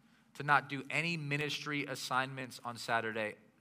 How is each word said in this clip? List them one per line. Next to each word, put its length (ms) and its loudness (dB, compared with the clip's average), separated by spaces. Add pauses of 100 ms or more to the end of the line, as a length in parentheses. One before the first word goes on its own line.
(340)
to 100 -8
not 240 6
do 200 -4
any 280 2
ministry 720 -2
assignments 800 -2
on 120 -6
Saturday. 580 0 (260)